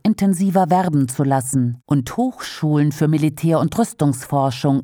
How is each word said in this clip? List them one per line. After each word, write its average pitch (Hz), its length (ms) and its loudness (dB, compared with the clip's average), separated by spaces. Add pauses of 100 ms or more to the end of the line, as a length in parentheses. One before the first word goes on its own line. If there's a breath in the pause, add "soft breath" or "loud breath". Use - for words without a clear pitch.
intensiver 190 680 2
werben 165 380 2
zu 143 140 -2
lassen 127 640 -2
und 135 300 -2
Hochschulen 151 720 0
für - 160 0
Militär- 156 540 0
und 156 180 -2
Rüstungsforschung 139 1040 0